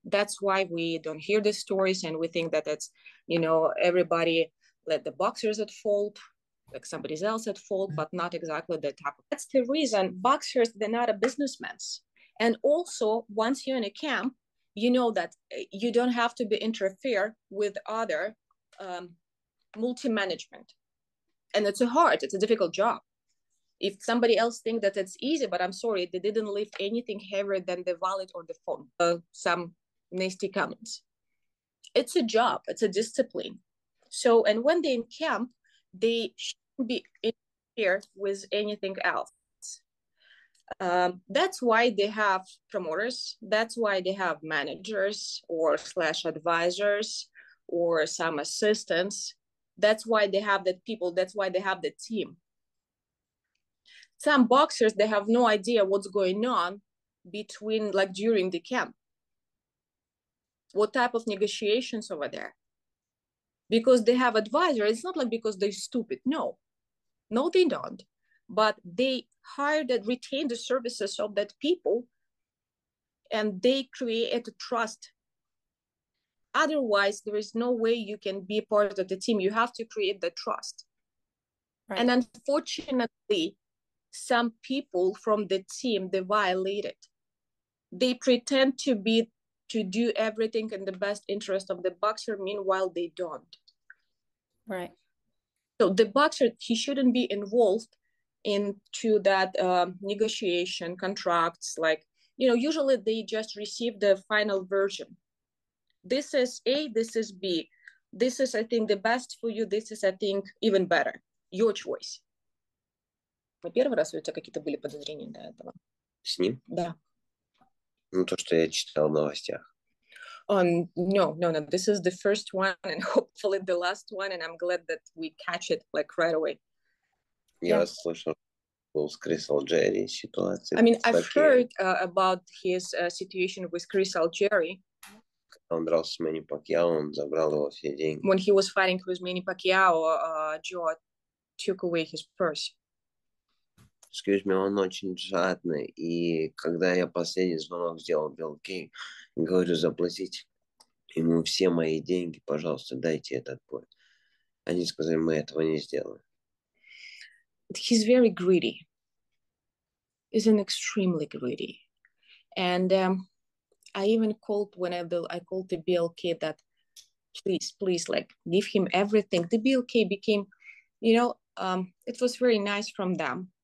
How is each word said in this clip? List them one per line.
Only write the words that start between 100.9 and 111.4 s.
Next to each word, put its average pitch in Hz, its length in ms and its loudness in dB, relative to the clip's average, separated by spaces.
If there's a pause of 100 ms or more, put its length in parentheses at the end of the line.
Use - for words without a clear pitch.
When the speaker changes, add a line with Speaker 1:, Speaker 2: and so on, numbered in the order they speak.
Speaker 1:
contracts. 175 800 -2
Like, 160 280 0 (320)
you 254 100 4
know, 240 60 6
usually 269 440 2
they 220 260 -2
just 214 320 -6
receive 208 440 -6
the 196 280 4
final 208 380 0
version. 196 520 -2 (840)
This 262 300 -4
is 254 320 0
A, 285 240 0
this 226 260 -2
is 220 160 -2
B. 180 380 -4 (420)
This 247 280 0
is, 254 160 0
I 220 80 0
think, 226 260 0
the 202 80 2
best 233 420 -2
for 233 100 -6
you. 214 160 -2
This 208 260 -4
is, 208 120 -6
I 190 80 4
think, 196 340 -4 (160)
even 196 240 4
better. 165 360 0 (300)